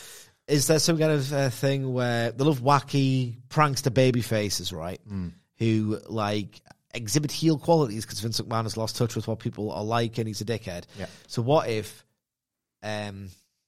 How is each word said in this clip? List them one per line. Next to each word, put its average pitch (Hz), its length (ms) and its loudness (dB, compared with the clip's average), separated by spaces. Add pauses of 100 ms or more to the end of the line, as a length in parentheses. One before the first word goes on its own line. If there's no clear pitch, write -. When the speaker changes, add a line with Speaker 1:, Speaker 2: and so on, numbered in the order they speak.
(480)
Speaker 1:
is 143 180 2
there - 120 4
some 165 200 2
kind 156 140 4
of, 143 200 0
uh, 139 180 2
thing 135 420 -2
where 120 400 0
they 135 120 -2
love 147 160 2
wacky 131 760 2 (120)
prankster 143 440 0
baby 123 300 4
faces, 101 500 -2
right? 85 360 -10
Speaker 2:
Mm. 92 240 -6 (260)
Speaker 1:
Who, 110 500 2
like, 104 520 -2 (340)
exhibit 123 360 0
heel 156 280 2
qualities 127 480 2
'cause 101 140 -10
Vince 113 200 -4
McMahon 113 220 -2
has 110 140 -6
lost 110 200 -4
touch 117 180 0
with 113 140 -4
what 110 100 -2
people 107 320 -6
are 101 140 -6
like 117 340 -2
and 113 80 2
he's 104 140 -2
a 107 40 -6
dickhead. 95 400 -6 (140)
Speaker 2:
Yeah. 90 80 -8 (200)
Speaker 1:
So - 160 -2
what 139 260 4
if, 107 360 -6 (800)
um, 104 460 -8 (400)